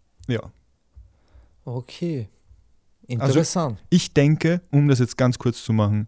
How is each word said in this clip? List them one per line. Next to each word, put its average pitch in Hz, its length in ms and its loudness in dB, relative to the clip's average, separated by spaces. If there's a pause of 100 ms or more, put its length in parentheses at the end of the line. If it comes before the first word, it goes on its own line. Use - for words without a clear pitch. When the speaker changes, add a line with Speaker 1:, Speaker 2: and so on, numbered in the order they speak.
(280)
Speaker 1:
Ja. 117 120 -4 (1200)
Speaker 2:
Okay. 127 640 -8 (880)
Speaker 1:
Also 131 200 2
Speaker 2:
Interessant. 160 500 -2
Speaker 1:
ich - 240 0
denke, 156 480 2 (100)
um 143 180 4
das 135 100 4
jetzt 123 180 -2
ganz 123 220 0
kurz - 260 -4
zu - 80 -4
machen, 107 360 0